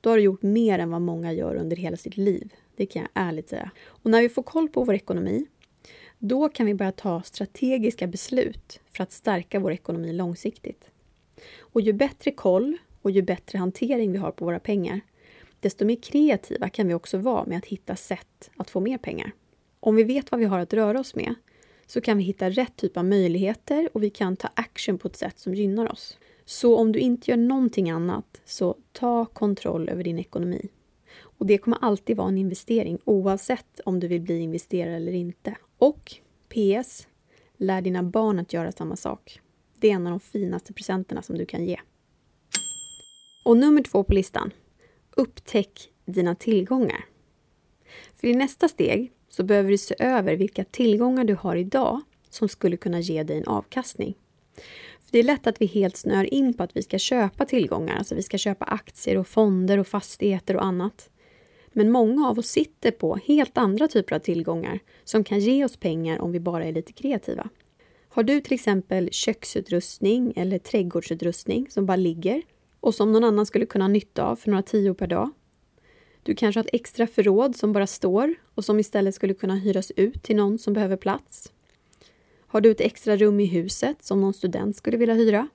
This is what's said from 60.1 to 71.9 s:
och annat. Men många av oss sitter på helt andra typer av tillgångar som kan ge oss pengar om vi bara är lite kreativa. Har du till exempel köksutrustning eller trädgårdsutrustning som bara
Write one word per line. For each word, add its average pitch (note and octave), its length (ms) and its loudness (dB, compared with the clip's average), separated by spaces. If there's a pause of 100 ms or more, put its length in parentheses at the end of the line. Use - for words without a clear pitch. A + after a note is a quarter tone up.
och - 80 0
annat. F#3 460 -4 (640)
Men G#3+ 180 6
många B3+ 380 4
av A3+ 100 0
oss A#3 80 -2
sitter - 440 0
på D#3+ 260 -2
helt C#4+ 420 2
andra A3+ 300 2
typer F#3 280 0
av - 20 -2
tillgångar E3 640 -4 (240)
som G#3+ 200 0
kan G#3 140 -2
ge B3+ 260 2
oss B3 120 -4
pengar E3 420 -4
om F3 140 -4
vi F3 80 -2
bara F3 240 -4
är D#3+ 80 -6
lite D#3+ 200 -8
kreativa. - 560 -6 (600)
Har - 140 0
du C#4 180 2
till C4+ 140 -4
exempel F#3+ 580 0
köksutrustning G#3 1200 -2
eller F#3 220 -2
trädgårdsutrustning F3 1120 -2
som G3 160 0
bara F#3 100 2